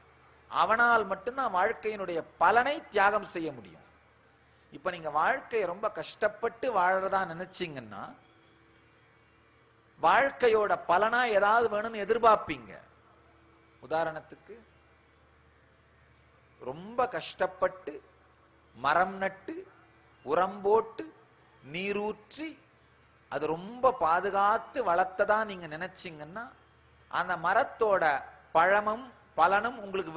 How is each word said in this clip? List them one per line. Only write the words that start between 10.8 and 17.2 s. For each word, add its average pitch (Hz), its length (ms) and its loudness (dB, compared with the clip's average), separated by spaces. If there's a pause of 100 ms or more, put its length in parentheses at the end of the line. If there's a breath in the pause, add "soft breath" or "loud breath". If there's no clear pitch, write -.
பலனா 220 360 4
ஏதாவது 220 460 4
வேணும்னு 208 340 -4
எதிர்பார்ப்பீங்க. 190 760 2 (1120)
உதாரணத்துக்கு, 160 680 -6 (2000)
ரொம்ப 190 480 -6
கஷ்டப்பட்டு - 960 -6 (720)